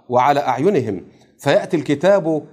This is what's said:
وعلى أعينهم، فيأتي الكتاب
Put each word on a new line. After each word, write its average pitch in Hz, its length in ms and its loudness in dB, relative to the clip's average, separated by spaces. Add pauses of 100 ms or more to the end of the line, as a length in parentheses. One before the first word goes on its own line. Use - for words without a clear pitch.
وعلى 131 300 2
أعينهم، 127 640 -2 (340)
فيأتي 151 380 0
الكتاب 160 760 0